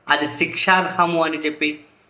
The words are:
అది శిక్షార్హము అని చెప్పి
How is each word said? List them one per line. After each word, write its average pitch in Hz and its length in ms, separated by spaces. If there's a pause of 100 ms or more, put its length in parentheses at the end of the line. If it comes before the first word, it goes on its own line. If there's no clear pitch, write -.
అది 151 180
శిక్షార్హము 170 1000
అని 156 140
చెప్పి 151 460 (260)